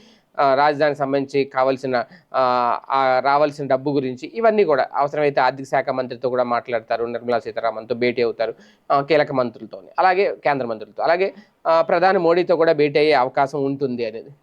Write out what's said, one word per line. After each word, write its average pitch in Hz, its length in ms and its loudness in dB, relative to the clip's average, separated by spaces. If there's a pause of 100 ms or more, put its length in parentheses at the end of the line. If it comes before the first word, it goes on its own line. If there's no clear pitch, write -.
(400)
ఆ, 139 140 2
రాజధానికి 143 440 2
సంబంధించి 139 460 -2
కావాల్సిన, 131 600 -2 (300)
ఆ, 123 460 0 (100)
ఆ 131 340 2
రావాల్సిన 143 420 0
డబ్బు 131 240 0
గురించి 131 440 -4
ఇవన్నీ 220 300 2
కూడా 139 300 2
అవసరమైతే 147 460 0
ఆర్థిక 135 260 0
శాఖ 139 240 -2
మంత్రితో 127 380 -4
కూడా 123 140 0
మాట్లాడతారు, 117 640 -4
నిర్మలా 120 340 -4
సీతారామన్తో 113 560 -4
భేటీ 120 280 0
అవుతారు, 113 320 -2 (380)
ఆ, 143 80 2
కీలక 147 320 0
మంత్రులతో, 117 500 -6 (160)
అలాగే 180 360 2 (100)
కేంద్ర 139 220 -2
మంత్రులతో, 107 360 -10
అలాగే, 175 320 0 (320)
ఆ, 165 160 4
ప్రధాని 180 360 2
మోడీతో 170 380 2
కూడా 165 160 4
భేటీ 147 260 2
అయ్యే 151 140 4
అవకాశం 139 520 0
ఉంటుంది 135 420 -4
అనేది. 110 220 -12 (140)